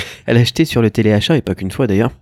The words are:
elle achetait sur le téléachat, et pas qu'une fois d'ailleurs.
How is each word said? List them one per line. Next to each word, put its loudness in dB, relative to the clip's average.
elle 2
achetait 2
sur 0
le 2
téléachat, 2
et 0
pas -4
qu'une -8
fois -2
d'ailleurs. 0